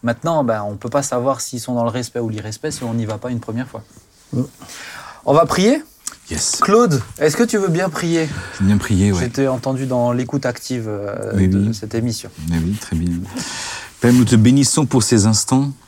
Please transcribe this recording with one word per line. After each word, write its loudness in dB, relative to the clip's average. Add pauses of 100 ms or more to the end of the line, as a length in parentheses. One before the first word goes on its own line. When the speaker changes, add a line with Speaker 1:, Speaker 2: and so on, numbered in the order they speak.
Speaker 1:
Maintenant, 0
ben, 0
on -6
peut -10
pas 0
savoir -2
s'ils -10
sont -6
dans 0
le 0
respect -6
ou -4
l'irrespect -8
si -8
on -4
n'y -2
va -6
pas -8
une -4
première -6
fois. -14 (520)
Speaker 2:
Mm. -2 (840)
Speaker 1:
On 2
va 6
prier ? 2 (480)
Speaker 3:
Yes. -4
Speaker 1:
Claude, 4 (180)
est-ce 2
que 0
tu 0
veux 0
bien 0
prier ? -2 (260)
Speaker 3:
Je -16
veux 2
bien 4
prier, 2
ouais. 2
Speaker 1:
J'étais 0
entendu -2
dans 2
l'écoute -2
active, -4
euh, -6
Speaker 3:
Oui, 4
Speaker 1:
de 4 (120)
Speaker 3:
oui. -2
Speaker 1:
cette -8
émission. -2 (220)
Speaker 3:
Oui, 2
oui, -2
très -6
bien. 0 (880)
Père, 4
nous 6
te 4
bénissons 6
pour 2
ces 4
instants 2 (160)